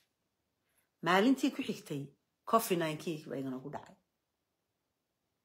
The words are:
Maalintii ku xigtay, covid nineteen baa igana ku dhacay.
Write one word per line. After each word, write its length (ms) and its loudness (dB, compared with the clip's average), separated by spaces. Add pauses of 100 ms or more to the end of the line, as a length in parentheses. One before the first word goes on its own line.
(1040)
Maalintii 480 4
ku 120 -6
xigtay, 380 -6 (460)
covid 320 2
nineteen 460 -4
baa 140 -8
igana 200 -6
ku 100 -12
dhacay. 260 -14 (1500)